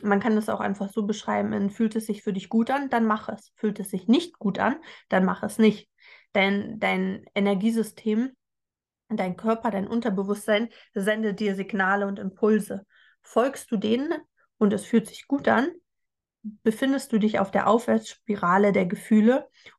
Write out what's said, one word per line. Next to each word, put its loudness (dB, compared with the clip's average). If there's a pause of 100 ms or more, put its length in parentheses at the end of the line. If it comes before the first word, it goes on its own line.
man 2
kann 0
das 0
auch -2
einfach -4
so -4
beschreiben, -2
in, -2
fühlt -2
es -4
sich -6
für -2
dich -6
gut 0
an, -2
dann 2
mach -2
es. -12
Fühlt -4
es -10
sich -8
nicht 2
gut -2
an, 2 (340)
dann 2
mach -2
es -8
nicht. 4 (460)
Denn 0
dein -2
Energiesystem, 0 (760)
dein -4
Körper, -2
dein -4
Unterbewusstsein -2 (260)
sendet -2
dir 0
Signale 0
und -6
Impulse. 0 (380)
Folgst -2
du -2
denen 0 (460)
und 4
es -4
fühlt 2
sich -20
gut -2
an, 2 (920)
befindest 0
du 4
dich 2
auf -2
der 0
Aufwärtsspirale 2
der 2
Gefühle 2 (300)